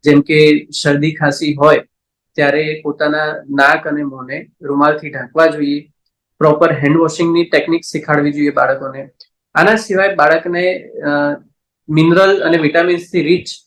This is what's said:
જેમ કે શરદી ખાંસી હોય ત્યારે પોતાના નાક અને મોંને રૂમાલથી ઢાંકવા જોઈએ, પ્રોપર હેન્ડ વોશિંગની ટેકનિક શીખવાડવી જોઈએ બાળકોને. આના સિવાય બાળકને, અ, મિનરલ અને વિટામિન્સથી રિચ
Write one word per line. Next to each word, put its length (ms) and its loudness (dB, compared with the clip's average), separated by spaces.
જેમ 180 6
કે 460 2
શરદી 320 0
ખાંસી 400 -2
હોય 280 4
ત્યારે 480 -2
પોતાના 520 -4
નાક 380 2
અને 160 -6
મોંને 440 -12
રૂમાલથી 480 -2
ઢાંકવા 360 -2
જોઈએ, 460 -4
પ્રોપર 360 2
હેન્ડ 240 0
વોશિંગની 460 0
ટેકનિક 400 -2
શીખવાડવી 480 -2
જોઈએ 180 -2
બાળકોને. 600 -4
આના 200 4
સિવાય 400 -2
બાળકને, 640 0
અ, 280 -12
મિનરલ 540 4
અને 140 0
વિટામિન્સથી 680 -2
રિચ 240 -2